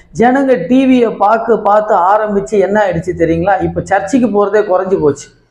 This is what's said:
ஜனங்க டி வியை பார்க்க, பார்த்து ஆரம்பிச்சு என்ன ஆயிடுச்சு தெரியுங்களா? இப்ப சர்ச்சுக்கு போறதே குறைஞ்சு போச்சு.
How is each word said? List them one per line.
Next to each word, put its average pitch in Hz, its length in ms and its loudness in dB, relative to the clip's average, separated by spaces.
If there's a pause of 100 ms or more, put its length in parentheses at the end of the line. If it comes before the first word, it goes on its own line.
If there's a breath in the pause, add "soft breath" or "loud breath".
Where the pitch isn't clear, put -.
(200 loud breath)
ஜனங்க 254 480 2
டி 262 180 2
வியை 247 300 2
பார்க்க, 220 440 0
பார்த்து 208 360 0
ஆரம்பிச்சு 196 640 0
என்ன 202 260 0
ஆயிடுச்சு 170 320 -4
தெரியுங்களா? 170 460 0
இப்ப 170 200 -4
சர்ச்சுக்கு 202 440 -2
போறதே 202 220 0
குறைஞ்சு 190 500 -2
போச்சு. 147 280 -2 (240)